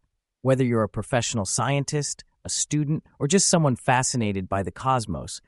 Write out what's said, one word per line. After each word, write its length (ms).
Whether 220
you're 180
a 80
professional 560
scientist, 800
a 60
student, 540
or 80
just 200
someone 280
fascinated 720
by 140
the 80
cosmos, 760